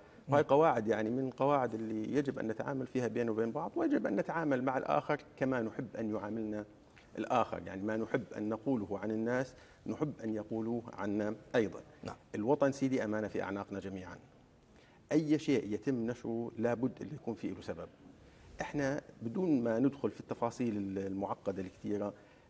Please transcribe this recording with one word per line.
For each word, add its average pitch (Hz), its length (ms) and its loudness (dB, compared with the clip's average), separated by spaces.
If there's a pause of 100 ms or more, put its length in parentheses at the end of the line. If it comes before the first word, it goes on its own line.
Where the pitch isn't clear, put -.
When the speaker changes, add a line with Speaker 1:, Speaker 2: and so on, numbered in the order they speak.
(280)
Speaker 1:
وهي 143 140 6
Speaker 2:
م. - 20 4
Speaker 1:
قواعد 135 440 6
يعني 110 220 2
من 131 200 0
قواعد 131 440 2
اللي 110 400 -4
يجب 135 240 0
أن 110 100 -2
نتعامل 131 380 -2
فيها 123 220 0
بيننا 117 220 2
وبين 113 220 2
بعض، 160 240 -4
ويجب 285 300 2
أن 208 100 2
نتعامل 151 480 2
مع 131 140 2
الآخر 147 420 2 (160)
كما 131 260 2
نحب 110 360 -6
أن 110 160 -2
يعاملنا 107 500 -4 (540)
الآخر، 107 480 2
يعني 95 160 -6
ما 110 140 0
نحب 110 280 0 (120)
أن 104 120 -2
نقوله 107 500 -2
عن 104 120 -4
الناس 120 440 0 (320)
نحب 139 260 -2 (120)
أن 110 100 -2
يقولوه 113 480 -4 (100)
عنا 104 420 -2 (200)
أيضًا. 107 260 2 (220)
Speaker 2:
نعم. 101 140 -8 (180)
Speaker 1:
الوطن 135 380 2
سيدي 131 320 0
أمانة 107 240 0
في 92 140 -4
أعناقنا 98 380 -4
جميعًا. 92 380 -10 (960)
أي 151 260 4
شيء 113 340 2
يتم 117 340 0
نشره 117 520 -4
لابد 117 420 2
اللي - 140 -8
يكون 117 200 -6
فيه 95 180 -6
له - 80 -10
سبب. 82 280 -8 (720)
إحنا 147 400 -2 (220)
بدون 143 400 2
ما 113 160 2
ندخل 131 320 2
في - 100 -16
التفاصيل 107 800 -2
المعقدة 98 640 -2
الكثيرة 101 500 -4 (380)